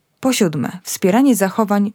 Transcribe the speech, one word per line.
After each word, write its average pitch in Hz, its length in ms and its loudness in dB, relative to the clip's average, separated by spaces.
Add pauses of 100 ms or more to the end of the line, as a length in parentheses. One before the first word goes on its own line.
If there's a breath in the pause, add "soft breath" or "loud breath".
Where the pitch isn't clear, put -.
(200)
Po 262 140 0
siódme, 175 500 -2
wspieranie 233 520 2
zachowań 202 600 0